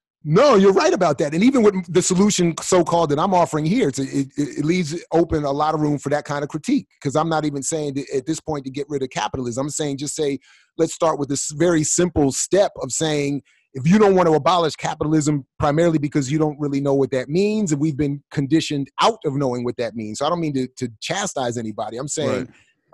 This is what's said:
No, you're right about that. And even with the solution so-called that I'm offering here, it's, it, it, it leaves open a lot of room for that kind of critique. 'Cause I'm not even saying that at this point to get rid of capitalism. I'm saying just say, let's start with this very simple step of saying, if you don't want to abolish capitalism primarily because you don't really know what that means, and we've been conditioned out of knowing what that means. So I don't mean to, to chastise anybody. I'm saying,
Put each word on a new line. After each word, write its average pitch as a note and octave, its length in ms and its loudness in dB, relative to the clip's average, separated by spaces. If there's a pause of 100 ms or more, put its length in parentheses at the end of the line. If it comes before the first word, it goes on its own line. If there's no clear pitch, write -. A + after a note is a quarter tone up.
(280)
No, A#3 280 6
you're G3 160 8
right D#4 200 2
about F3 260 2
that. D3+ 160 -2
And F3+ 100 2
even C4 180 4
with F#3+ 300 2
the E3+ 100 2
solution F3+ 580 2
so-called E3+ 500 2
that C#3+ 80 0
I'm F#3+ 140 0
offering D#3 320 0
here, G3 240 0
it's, C#3 120 -4
it, C3+ 260 -4 (100)
it, C3 220 -4
it C#3+ 60 -2
leaves E3 360 -2 (120)
open D#3+ 320 0
a C#3 80 -2
lot D3+ 200 0
of D#3 80 -2
room D3 180 0
for - 100 -8
that D3 160 -2
kind C#3+ 180 -2
of D3 60 -2
critique. A#3 400 -2 (120)
'Cause C3 140 -4
I'm D#3 140 2
not D#3 160 0
even C#3+ 180 -4
saying D3 320 -4
that C3+ 180 -6
at C3 140 -2
this D#3+ 140 -4
point D3 240 -8
to C3 60 -10
get C#3 180 -8
rid C#3 160 -4
of B2+ 60 -6
capitalism. A#2+ 560 -4
I'm D3+ 40 -6
saying C#3+ 280 -4
just C#3+ 180 -8
say, C#3+ 240 -2 (380)
let's E3 160 0
start D#3 260 0
with C#3 80 -4
this - 240 -4
very D#3+ 320 2
simple D#3 480 2
step F#3 400 0 (100)
of C3 80 -6
saying, C#3+ 520 -2 (300)
if C3 140 -6
you F#3 140 8
don't G3 160 6
want F3+ 100 6
to D#3+ 80 4
abolish D#3+ 400 2
capitalism D#3 720 0 (140)
primarily D#3 380 2
because C#3+ 340 -2
you D#3 60 0
don't D3+ 200 0
really C#3+ 220 -2
know C#3 140 2
what C#3 180 2
that B2+ 160 -2
means, G3+ 420 0
and D3 100 0
we've D3+ 160 0
been C#3+ 360 -4
conditioned C#3+ 560 -2 (120)
out G#3+ 240 2
of C#3+ 100 -2
knowing B2+ 280 -2
what A#2+ 140 -6
that A2+ 180 -6
means. G#2+ 240 -8
So C#3+ 80 -2
I - 20 0
don't E3+ 120 -2
mean D3+ 140 -4
to, C3 120 -2 (120)
to B2+ 100 -6 (120)
chastise D3 560 -6
anybody. A2 420 -8
I'm C#3+ 100 -8
saying, C3 400 -4 (460)